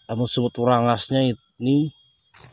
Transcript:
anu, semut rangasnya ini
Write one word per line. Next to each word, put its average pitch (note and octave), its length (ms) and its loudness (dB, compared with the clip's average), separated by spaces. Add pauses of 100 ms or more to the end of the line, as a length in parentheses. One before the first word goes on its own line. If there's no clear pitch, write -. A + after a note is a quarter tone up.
(120)
anu, A#2 160 -2
semut A#2+ 320 -2
rangasnya A#2+ 640 2
ini C3 640 -2 (640)